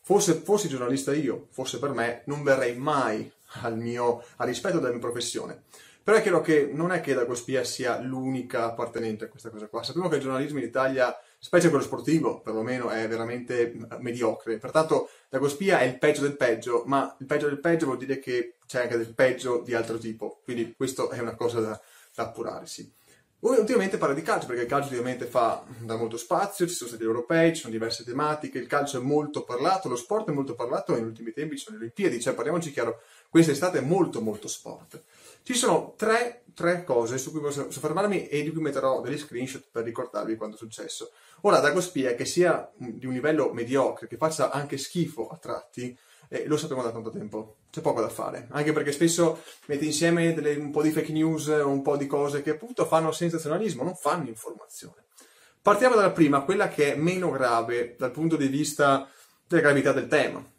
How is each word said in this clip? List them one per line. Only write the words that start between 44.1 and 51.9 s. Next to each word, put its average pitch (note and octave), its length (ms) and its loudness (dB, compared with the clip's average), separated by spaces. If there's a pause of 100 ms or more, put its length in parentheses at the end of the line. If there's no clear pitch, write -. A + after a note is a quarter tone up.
faccia D#3 320 0
anche C#3+ 260 -4
schifo C3+ 520 -2
a E3 100 -14
tratti, - 580 -10 (360)
eh, - 140 -4
lo D3+ 100 2
sappiamo D3 260 -4
da A2+ 100 -2
tanto A2 180 -8
tempo, G#2+ 460 -10 (140)
c'è - 100 -10
poco C3+ 200 0
da G#2+ 80 0
fare, - 420 -8
anche D3 220 0
perché C#3+ 200 0
spesso E3 500 4 (240)
mette D3 180 -2
insieme E3 480 4
delle, D3 220 0
un D3 160 -6
po' D3 120 2
di D3+ 100 4
fake D#3 200 0
news, D#3 340 2
un C#3+ 360 2
po' C#3+ 140 2